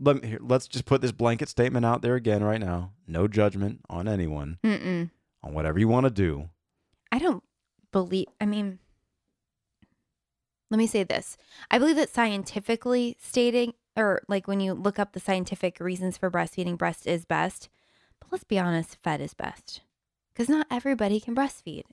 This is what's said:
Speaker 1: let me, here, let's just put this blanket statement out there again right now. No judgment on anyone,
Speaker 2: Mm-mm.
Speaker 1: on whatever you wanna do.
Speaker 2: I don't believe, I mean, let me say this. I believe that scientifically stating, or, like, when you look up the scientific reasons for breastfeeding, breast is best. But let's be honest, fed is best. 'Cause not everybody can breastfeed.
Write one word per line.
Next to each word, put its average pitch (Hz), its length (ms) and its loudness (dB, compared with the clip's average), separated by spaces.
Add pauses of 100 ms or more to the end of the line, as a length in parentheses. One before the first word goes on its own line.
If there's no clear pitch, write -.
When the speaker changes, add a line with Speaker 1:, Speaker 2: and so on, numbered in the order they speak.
Speaker 1:
let 139 220 4
me, 113 60 -8
here, 110 120 -6
let's 123 280 0
just 127 180 -6
put 135 140 4
this 123 120 0
blanket 117 360 0
statement 123 380 2
out 120 160 2
there 120 120 2
again 110 280 2
right 107 180 0
now. 90 320 -4 (140)
No 85 220 2
judgment 101 520 2 (100)
on 90 180 -4
anyone, 80 560 -2
Speaker 2:
Mm-mm. 180 460 -2 (320)
Speaker 1:
on 73 120 -10
whatever 78 240 0
you 110 100 6
wanna 127 220 4
do. 85 380 0 (640)
Speaker 2:
I 240 80 0
don't 311 240 0 (480)
believe, 185 360 0 (140)
I 214 60 0
mean, 202 320 -4 (1900)
let 220 80 2
me 226 80 4
say 214 160 2
this. - 340 -4 (340)
I 247 80 6
believe 294 180 4
that 302 120 2
scientifically 233 1120 -2
stating, 240 540 2 (200)
or, 208 320 2
like, 196 220 -2
when 196 120 0
you 190 120 0
look 196 260 -2
up 202 140 -2
the 185 80 -10
scientific 185 580 -2
reasons 185 380 -4
for 185 140 -2
breastfeeding, 175 480 -2
breast 170 280 -2
is 170 200 -2
best. 165 420 -2 (520)
But - 120 -14
let's 370 120 -6
be 202 140 0
honest, 170 440 -2
fed 151 180 -2
is 143 140 -10
best. - 480 -12 (520)
'Cause 240 140 -2
not 302 220 4
everybody 226 500 0
can 233 160 -6
breastfeed. 262 460 -4 (100)